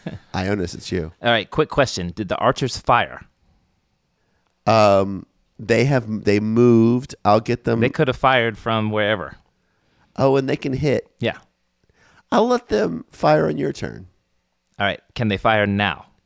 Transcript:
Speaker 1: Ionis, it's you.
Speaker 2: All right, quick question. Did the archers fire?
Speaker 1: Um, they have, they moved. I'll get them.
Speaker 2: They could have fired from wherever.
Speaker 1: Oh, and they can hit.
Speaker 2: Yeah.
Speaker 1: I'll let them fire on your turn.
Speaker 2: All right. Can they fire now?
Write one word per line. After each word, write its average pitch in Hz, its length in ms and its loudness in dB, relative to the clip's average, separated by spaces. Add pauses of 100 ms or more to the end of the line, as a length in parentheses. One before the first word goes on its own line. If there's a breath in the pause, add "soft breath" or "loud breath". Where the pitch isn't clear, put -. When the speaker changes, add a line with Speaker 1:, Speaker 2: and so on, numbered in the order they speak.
(360)
Speaker 1:
Ionis, 95 400 -4
it's - 160 -14
you. 80 200 -4 (100)
Speaker 2:
All 117 100 0
right, 113 180 -2
quick 151 200 -2
question. 95 460 -2
Did 101 140 -8
the - 80 -2
archers 127 400 -2
fire? 101 480 0 (1400)
Speaker 1:
Um, 98 580 2 (320)
they 113 280 0
have, 113 400 -2
they 104 140 4
moved. 117 760 4 (100)
I'll 104 160 4
get 117 220 -6
them. 117 160 0
Speaker 2:
They 120 100 0
could 151 180 -2
have 127 100 -4
fired 120 400 0
from 110 340 -4
wherever. 104 440 -2 (800)
Speaker 1:
Oh, 135 220 2
and 131 100 -2
they 135 100 -2
can 139 160 -6
hit. 131 460 -2
Speaker 2:
Yeah. 113 200 -4 (920 soft breath)
Speaker 1:
I'll 214 200 2
let 247 180 -2
them - 420 -4
fire 156 380 0
on 160 100 -4
your 147 140 -4
turn. - 340 -12 (720)
Speaker 2:
All 101 80 -2
right. 98 140 -4 (160)
Can 117 140 -2
they 98 80 0
fire 107 280 2
now? 101 420 -2 (180)